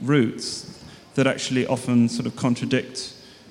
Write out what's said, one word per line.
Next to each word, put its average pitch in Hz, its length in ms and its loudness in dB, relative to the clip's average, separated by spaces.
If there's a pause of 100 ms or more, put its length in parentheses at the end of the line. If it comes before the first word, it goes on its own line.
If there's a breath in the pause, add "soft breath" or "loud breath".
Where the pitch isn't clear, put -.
routes - 680 0 (420 loud breath)
that 135 140 2
actually 127 400 -2
often 120 400 4
sort 120 180 -4
of 117 80 -4
contradict, - 800 -2 (360 loud breath)